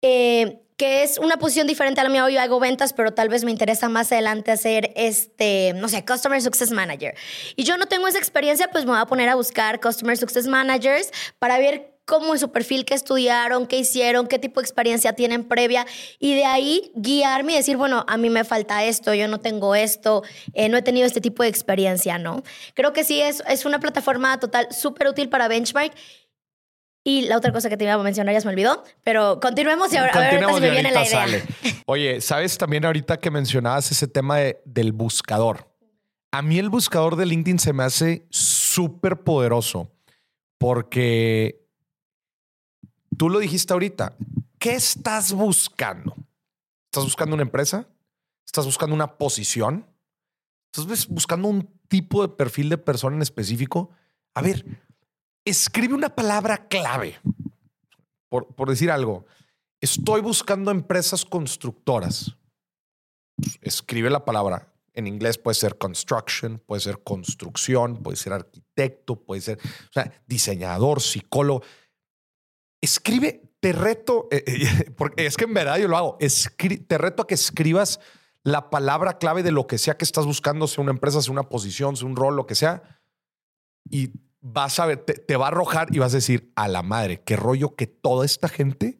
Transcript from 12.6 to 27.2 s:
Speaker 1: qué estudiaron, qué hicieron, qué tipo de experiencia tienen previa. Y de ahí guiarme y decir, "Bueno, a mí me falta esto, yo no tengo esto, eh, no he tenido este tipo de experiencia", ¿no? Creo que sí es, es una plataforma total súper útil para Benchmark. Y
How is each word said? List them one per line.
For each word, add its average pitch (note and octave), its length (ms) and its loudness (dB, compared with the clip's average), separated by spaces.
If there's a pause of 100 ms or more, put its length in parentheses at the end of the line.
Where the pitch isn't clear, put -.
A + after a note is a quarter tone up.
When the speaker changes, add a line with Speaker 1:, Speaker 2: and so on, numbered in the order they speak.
Speaker 1:
qué C4+ 100 0
estudiaron, B3 720 2
qué B3+ 120 -2
hicieron, B3 500 2
qué B3+ 100 0
tipo C4+ 220 -4
de B3 60 -2
experiencia A#3 480 0
tienen A#3 340 0
previa. A#3+ 360 2 (360)
Y C#4 160 2
de C#4 80 4
ahí C#4 500 2
guiarme C4+ 600 0
y - 20 4
decir, C#4 200 2
"Bueno, C4 300 2
a G#3+ 100 0
mí A#3 140 2
me A3+ 140 2
falta G#3+ 400 0
esto, A3 300 0
yo G#3 120 2
no G#3+ 140 -4
tengo G#3 340 0
esto, G#3+ 480 2 (320)
eh, G#3+ 140 2
no A#3 80 4
he B3 60 2
tenido B3 260 4
este A#3+ 120 -2
tipo A#3 220 0
de A#3 60 4
experiencia", F#3+ 720 0
¿no? E3+ 260 -6 (300)
Creo C#4+ 180 4
que D#4 100 0
sí D4 180 0
es, D4 280 0
es C4+ 160 0
una D4 160 0
plataforma C4 580 0
total A#3+ 320 0
súper C#4 380 0
útil C#4 200 -2
para A#3+ 200 2
Benchmark. A#3+ 440 0 (1120)
Y C#4 180 2